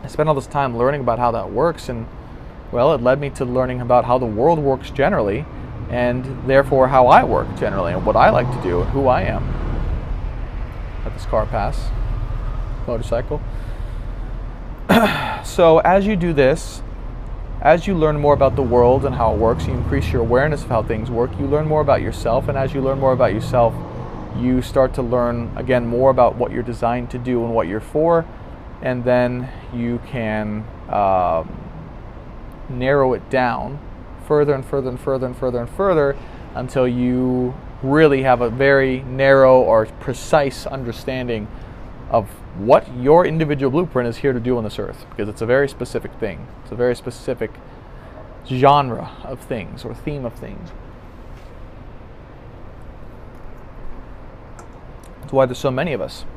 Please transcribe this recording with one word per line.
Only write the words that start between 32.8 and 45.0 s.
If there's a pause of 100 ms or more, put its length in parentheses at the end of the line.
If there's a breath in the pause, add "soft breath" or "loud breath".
it
down (480)
further
and
further
and
further
and
further
and
further (380 loud breath)
until
you (300)
really
have
a
very
narrow
or (140)
precise
understanding (600 loud breath)
of (300)
what
your
individual
blueprint
is
here
to
do
on
this
earth,